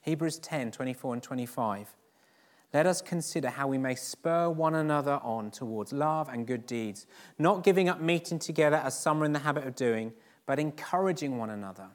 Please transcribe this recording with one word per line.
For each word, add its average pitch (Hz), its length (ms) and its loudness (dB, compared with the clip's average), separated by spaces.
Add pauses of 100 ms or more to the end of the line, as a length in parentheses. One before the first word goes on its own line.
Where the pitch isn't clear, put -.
Hebrews 156 360 -2
ten 131 320 -4
twenty-four 127 440 -4
and 120 80 -4
twenty-five. 117 720 -4 (760)
"Let 151 120 6
us 180 140 2
consider 160 480 -2
how 139 200 -2
we 135 100 0
may 131 160 0
spur 170 560 0
one 160 240 2
another 147 480 2
on 113 280 -4
towards 110 400 -6
love 151 380 0
and 117 180 -6
good 120 200 -4
deeds, 113 400 -6 (320)
not 180 240 4
giving 185 260 6
up 170 120 0
meeting 165 380 0
together 151 380 4
as 135 220 0
some 156 240 2
are - 20 2
in 147 80 2
the 147 60 2
habit 139 280 -2
of 127 80 -6
doing, 113 380 0 (320)
but 139 140 0
encouraging 151 800 0
one 110 100 -4
another." 95 460 -10